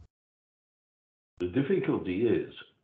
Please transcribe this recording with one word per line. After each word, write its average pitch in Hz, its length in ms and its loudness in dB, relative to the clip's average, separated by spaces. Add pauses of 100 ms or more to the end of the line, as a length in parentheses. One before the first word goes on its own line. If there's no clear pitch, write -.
(1400)
The 90 80 -2
difficulty 120 800 0
is - 260 0 (300)